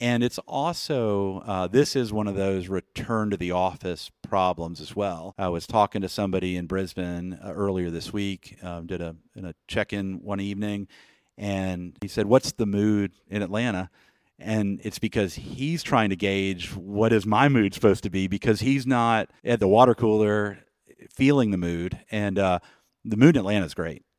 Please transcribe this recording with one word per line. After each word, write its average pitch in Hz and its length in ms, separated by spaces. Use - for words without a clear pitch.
And 120 200
it's 120 180
also, 120 1080
uh, 92 200
this 131 280
is 120 160
one 107 160
of 98 80
those 98 320
return 107 640
to 98 60
the 87 140
office 90 600
problems 85 600
as - 140
well. 95 420
I 98 100
was 85 180
talking 107 360
to 92 80
somebody 92 480
in 87 100
Brisbane, 90 760
uh, 95 120
earlier 92 340
this 82 220
week, 101 500
um, 87 240
did 87 160
a, 82 140
in 92 100
a 85 100
check-in 101 560
one 101 180
evening, 101 460
and 95 640
he 101 60
said, 104 200
"What's 123 240
the 110 160
mood 101 440
in 101 140
Atlanta?" 98 480
And 101 440
it's 104 160
because 104 360
he's 156 480
trying 110 260
to 98 60
gauge 98 600
what 101 380
is 101 120
my 113 240
mood 110 240
supposed 101 300
to 104 60
be 95 180
because 101 320
he's 131 260
not 117 440
at 117 160
the 101 80
water 113 260
cooler 107 680
feeling 135 420
the 95 60
mood. 85 420
And, 104 260
uh, 92 220
the 110 100
mood 143 200
in 123 60
Atlanta 98 240
is 76 100
great. 82 280